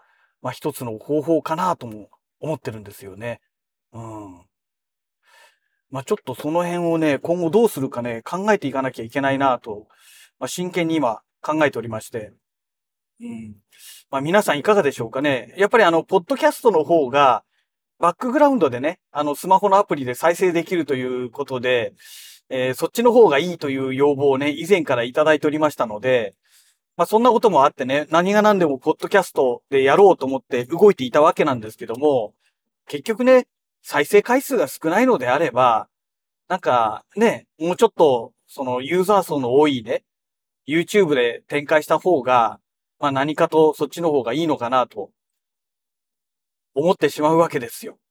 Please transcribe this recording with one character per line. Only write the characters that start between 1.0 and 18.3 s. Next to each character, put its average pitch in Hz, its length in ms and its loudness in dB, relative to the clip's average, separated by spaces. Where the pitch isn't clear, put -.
法 156 200 0
か 160 120 -6
な 180 220 -2
と 123 100 -14
も 107 240 -18
思 151 140 -6
っ 147 60 -10
て 127 100 -12
る 110 100 -12
ん - 20 -18
で 101 80 -20
す - 140 -20
よ 95 120 -18
ね。 113 240 -12
う 117 80 -18
ん。 104 440 -18
ま 135 100 -10
あ、 131 40 -12
ち - 80 -8
ょ - 40 0
っ - 80 -6
と 127 100 -12
そ 151 160 -8
の 175 140 0
辺 175 220 -4
を 165 120 0
ね、 151 200 0
今 175 220 -4
後 165 100 -2
ど 220 140 4
う 208 40 2
す - 120 -10
る 131 100 -4
か 120 120 -8
ね、 117 200 -10
考 190 300 -4
え 202 60 2
て 139 100 -6
い 123 40 -6
か 135 100 -4
な 131 100 -6
き - 80 -14
ゃ 113 40 -10
い 117 60 -14
け 139 100 -6
な 135 120 0
い 135 60 -2
な 131 200 0
と、 107 280 -14
ま 127 60 -8
あ、 127 40 -6
真 180 220 -8
剣 175 180 -4
に 160 80 -2
今 120 260 -2
考 156 220 -2
え 139 60 2
て - 80 -8
お - 20 -6
り 113 80 -10
ま 110 120 -10
し - 100 -18
て。 107 220 -12
う 233 40 -18
ん。 226 320 -16
ま 139 80 -6
あ、 - 20 -4
皆 170 220 2
さ 170 100 -2
ん 147 60 -2
い 135 40 -8
か 208 120 2
が 202 80 4
で 139 100 -2
し - 80 -10
ょ 117 60 -8
う 113 40 -16
か 135 120 -6
ね。 131 340 -4
や 196 100 2
っ 196 40 -4
ぱ 240 80 4
り 214 60 4
あ 170 60 4
の、 330 120 2
ポ - 160 -2
ッ 175 80 -2
ド 277 100 -2
キ 311 100 2
ャ 294 60 2
ス - 80 -16
ト 233 100 2
の 160 140 2
方 156 240 2
が、 131 360 2
バ 170 140 2
ッ - 40 -20
ク 247 140 -4